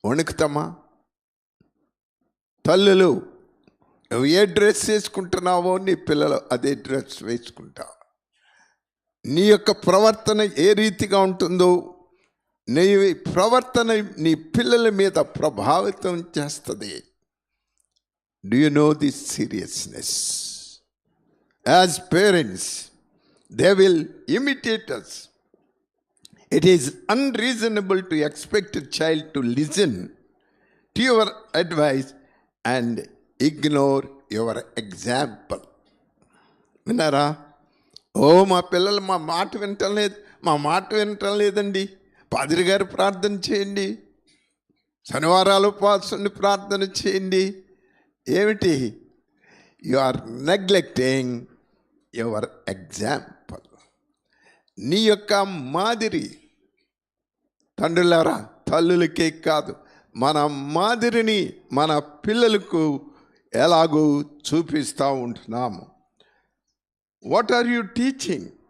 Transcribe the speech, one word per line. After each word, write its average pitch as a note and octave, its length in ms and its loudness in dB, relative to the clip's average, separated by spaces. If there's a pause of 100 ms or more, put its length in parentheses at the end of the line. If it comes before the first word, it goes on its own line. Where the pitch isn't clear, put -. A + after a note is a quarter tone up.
వణుకుతామా? D3+ 680 -2 (1900)
తల్లులు, F#3 560 4 (880)
నువ్వు B2 140 -2
ఏ F3+ 200 4
డ్రెస్ G#3 440 2
వేసుకుంటున్నావో F#3 880 0
నీ F#3+ 180 0
పిల్లలు D3 460 0 (100)
అదే C#3 240 0
డ్రెస్ - 480 -8
వేసుకుంటారు. - 760 -12 (1300)
నీ D3 160 0
యొక్క G#3 300 4
ప్రవర్తన G#3+ 680 2 (160)
ఏ F#3+ 160 4
రీతిగా G3+ 460 0
ఉంటుందో, F3+ 520 2 (1000)
నీ F#3+ 440 4
ప్రవర్తన A3+ 1040 0
నీ D#3+ 180 2
పిల్లల A#3 540 0
మీద G3 220 0
ప్రభావితం E3+ 1120 -2 (120)
చేస్తది. G#2 680 -10 (1400)
Do G#2+ 120 0
you D3+ 120 6
know D3+ 240 4
this C#3+ 220 -2 (220)
seriousness? - 720 -8 (1600)
As E3+ 340 4 (140)
parents, E3 520 2 (840)
they F3+ 220 4
will F#3 320 4 (240)
imitate A3+ 640 -2
us. - 360 -14 (1300)
It E3+ 120 4
is F3 180 6 (260)
unreasonable A3 920 -2
to F#3 140 -6 (140)
expect - 460 -6
a C3+ 100 -6
child D#3+ 380 -2 (100)
to C#3+ 80 -2
listen C#3 520 0 (1000)
to A3 80 0
your A3 240 4 (280)
advice D3+ 580 0 (520)
and A#2 360 -2 (380)
ignore C#3 640 0 (300)
your A2+ 200 -4 (240)
example. G#2+ 840 -6 (1300)
విన్నారా? D3+ 500 0 (800)
"ఓ, E3 280 8
మా F#3 140 2
పిల్లలు F#3 420 0
మా F#3+ 160 -2
మాట E3+ 400 -4
వినటం G3+ 380 -4
లేదు, G#3 200 -2 (280)
మా D#3+ 120 2
మాట E3 380 -2
వినటం G#3 440 -2
లేదండి. G3+ 520 -2 (440)
పాదిరి D3 300 0
గారు G3 200 2
ప్రార్థన G3 500 -2
చేయండి, G3+ 640 -6 (1080)
శనివారాలు F#3 600 2
ఉపవాసం G3+ 500 0
ఉండి G3+ 120 -4
ప్రార్థన G3 540 -2
చేయండి." F#3+ 800 -4 (640)
ఏమిటి? F3+ 720 -2 (840)
You B2+ 100 0
are C3 280 0
neglecting C3 1200 -2 (680)
your A2+ 300 -4 (260)
example. - 920 -10 (1160)
నీ C#3+ 200 -2
యొక్క G#3 340 0 (400)
మాదిరి, G#3 640 -4 (1400)
తండ్రులారా, E3 720 2 (180)
తల్లులకే E3 640 0
కాదు, D#3 440 -4 (400)
మన D3 300 2
మాదిరిని G#3 1080 -2 (200)
మన D3+ 260 0
పిల్లలకు G3 1120 -2 (420)
ఎలాగూ D3+ 680 2
చూపిస్తూ C#3+ 920 -4
ఉంటున్నాము. A#2+ 800 -8 (1400)
What A3+ 240 0
are A#3+ 240 2
you A#3 80 -2 (160)
teaching? A#3+ 440 -4 (260)